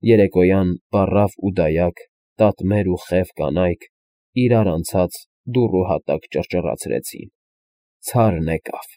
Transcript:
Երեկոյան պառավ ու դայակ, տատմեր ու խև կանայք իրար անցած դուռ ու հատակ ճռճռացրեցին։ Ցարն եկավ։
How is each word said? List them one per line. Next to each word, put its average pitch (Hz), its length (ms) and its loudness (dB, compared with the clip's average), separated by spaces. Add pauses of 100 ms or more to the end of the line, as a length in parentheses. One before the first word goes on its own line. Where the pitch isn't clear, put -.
Երեկոյան 95 680 4 (160)
պառավ 98 500 0
ու 98 160 -4
դայակ, 85 480 0 (380)
տատմեր 101 500 0
ու 90 100 -2
խև - 360 -2
կանայք 80 520 -2 (500)
իրար 113 360 2
անցած 87 480 -2 (260)
դուռ 117 300 0
ու 92 80 2
հատակ 76 420 -4
ճռճռացրեցին։ - 1040 -6 (720)
Ցարն 90 460 0
եկավ։ - 460 -8